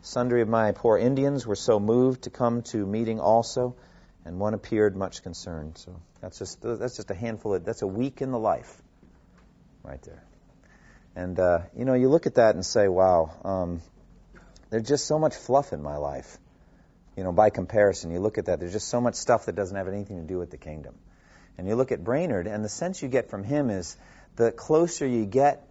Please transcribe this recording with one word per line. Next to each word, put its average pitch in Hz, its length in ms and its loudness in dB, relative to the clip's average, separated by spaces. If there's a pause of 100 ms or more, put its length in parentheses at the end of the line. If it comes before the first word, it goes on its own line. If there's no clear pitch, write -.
Sundry 123 400 0
of 110 80 0
my 110 240 2
poor 110 240 4
Indians 135 500 0
were 104 80 -2
so 107 240 2
moved 127 440 2
to 123 60 -10
come 120 340 -2
to 107 220 -4
meeting 110 360 -4
also, 117 540 2 (500)
and 87 140 -10
one 107 140 -2
appeared 107 440 2
much 95 260 -6
concerned. 82 540 -12
So 90 180 -20 (240)
that's 92 180 -14
just, - 240 -12
that's 117 360 -6
just 104 120 -14
a 98 60 -6
handful 107 400 -4
of, 87 80 -2
that's 113 180 -6
a 104 60 -2
week 120 340 -4
in 131 100 -4
the 123 80 -2
life - 420 -2 (1000)
right 67 180 -14
there. 76 240 -20 (920)
And, 90 240 -4
uh, 87 200 6 (180)
you 123 80 -4
know, 131 80 4
you 127 160 6
look 165 180 4
at - 80 -2
that 113 200 8
and 92 100 -6
say, 104 220 4
"Wow, 90 440 6 (120)
um, 87 380 -4 (880)
there's 110 180 -2
just 143 180 0
so 151 120 0
much 156 180 0
fluff 139 360 0
in 76 100 -8
my 73 160 -6
life." 71 400 -8 (800)
You 95 80 -8
know, 92 80 -2
by 104 180 6
comparison, 95 640 0
you 85 80 -4
look 104 180 -2
at 90 100 -4
that, 85 120 -2
there's 87 140 -8
just 101 160 -6
so 120 100 -2
much 120 160 -2
stuff - 300 0
that 95 100 -6
doesn't 98 220 -6
have 95 100 -6
anything 101 300 -10
to 82 100 -12
do 92 100 -6
with 87 140 -8
the - 60 -18
kingdom. 76 380 -14 (640)
And 90 80 -10
you 104 100 -2
look 127 180 0
at 85 100 -6
Brainerd, 117 440 -2
and 107 180 -6
the 104 40 -6
sense 180 320 -8
you 139 60 -8
get 123 220 -2
from 98 160 -10
him 143 240 0
is 95 260 -6 (400)
the 117 160 2
closer 160 560 0
you 117 180 0
get 131 460 2